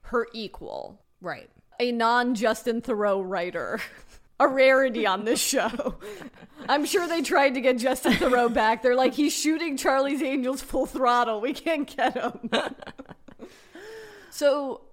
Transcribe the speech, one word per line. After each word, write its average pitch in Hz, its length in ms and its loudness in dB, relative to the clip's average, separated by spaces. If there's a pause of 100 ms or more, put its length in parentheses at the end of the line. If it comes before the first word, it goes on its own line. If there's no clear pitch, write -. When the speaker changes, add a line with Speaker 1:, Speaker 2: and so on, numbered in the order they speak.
Speaker 1:
her 233 300 -2
equal. - 680 -12 (200)
Speaker 2:
Right. 160 300 -12 (280)
Speaker 1:
A 247 140 2
non-Justin 233 920 2
Theroux 208 420 0
writer. 180 600 -6
<laughs> - 60 -14 (500)
A 277 80 6
rarity 262 580 4
on 208 180 0
this 240 160 2
show. 226 540 0 (380)
<laughs> - 360 -18
I'm 285 160 2
sure 349 220 0
they 339 160 0
tried 277 320 4
to 262 60 -4
get 254 180 2
Justin 254 360 2
Theroux 240 380 2
back. 226 300 2
They're 247 140 4
like, 254 180 2
"He's 285 180 0
shooting 311 440 -2
Charlie's 277 440 0
Angels 269 400 -2
full - 260 -4
throttle. 240 540 0
We 262 120 -2
can't 302 420 -4
get - 220 0
him." - 340 -8
<laughs> 269 240 -2 (1600)
So 285 500 0 (120)